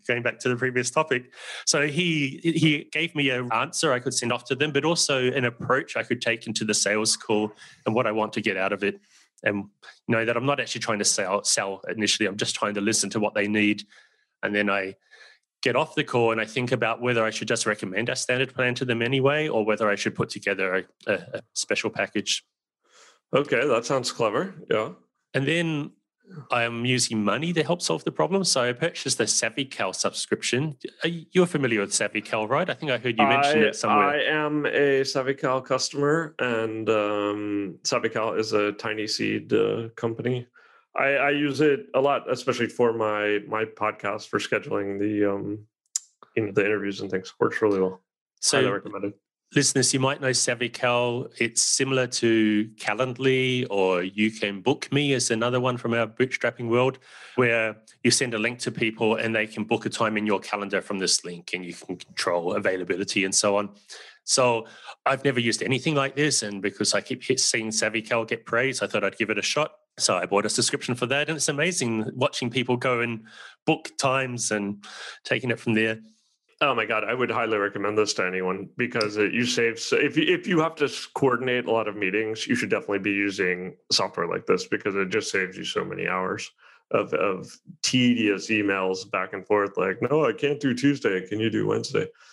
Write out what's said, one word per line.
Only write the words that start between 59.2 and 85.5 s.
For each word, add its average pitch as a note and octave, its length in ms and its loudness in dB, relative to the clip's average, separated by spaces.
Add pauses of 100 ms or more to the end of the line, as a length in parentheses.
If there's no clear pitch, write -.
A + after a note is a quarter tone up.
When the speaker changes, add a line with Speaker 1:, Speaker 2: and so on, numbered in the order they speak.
Speaker 1:
they A2 120 0
can A2 180 -6
book A2+ 220 0
a G#2 40 -4
time A2 260 0
in G#2 100 -2
your G2 140 2
calendar G2+ 420 -2
from G2+ 160 -6
this F2+ 260 0
link, F2 300 -12
and F#2 100 -6
you E2+ 100 -10
can - 220 -10
control F2 580 -2
availability F#2+ 680 -2
and F#2+ 100 -2
so G2+ 220 2
on. G#2 140 -2 (540)
So A#2+ 420 2 (380)
I've C3 200 0
never B2 160 2
used A#2 220 0
anything C3 320 0
like C3+ 220 -2
this, D3 260 2
and G2+ 200 -6
because G2+ 320 0
I G2+ 60 0
keep - 240 -6
hit, - 160 0
seeing A2 280 0
SavvyCal A2 600 -2
get A2+ 180 -6
praise, A#2+ 360 0
I G2+ 40 0
thought G2+ 180 0
I'd G2 140 -2
give G#2+ 120 0
it G2+ 80 -2
a F#2+ 40 -2
shot. - 300 0 (260)
So G2 180 2
I F2 80 -2
bought G2 220 4
a - 20 0
subscription - 460 0
for A#2+ 120 -4
that, C#3+ 220 0
and D#3 80 -2
it's C#3 120 -2
amazing C#3 640 0
watching B2+ 340 0
people B2 300 0
go B2 220 0
and A#2 240 -4 (420)
book - 320 0
times C3 520 0
and G2+ 320 -2 (420)
taking B2 260 -2
it A2+ 100 -2
from A2+ 140 0
there. A2 260 2 (640)
Speaker 2:
Oh C#3 120 4
my A2 120 0
God, G#2+ 160 0
I G#2 100 -2
would B2 180 0
highly A2 280 0
recommend G2+ 400 0
this G#2 160 4
to F#2+ 100 -2
anyone F#2 520 -2
because A2+ 400 -2
it, G#2 180 2
you A#2+ 100 2
save A#2 360 0
so, - 160 0
if C3+ 200 2
you, E3 60 4 (100)
if - 140 -2
you F3 140 2
have D#3+ 160 0
to D3 80 0
s-, - 220 -4
coordinate B2 600 0
a A2+ 60 2
lot A2 160 2
of G2+ 80 -6
meetings, G#2+ 500 -2
you - 80 0
should G2+ 160 -2
definitely G2+ 300 0
be G#2 100 0
using F#2+ 640 -2 (160)
software F#2 380 0
like F2 180 -6
this F#2 220 2
because G2+ 260 -2
it G2 140 0
just G2+ 240 -2
saves F#2 260 -2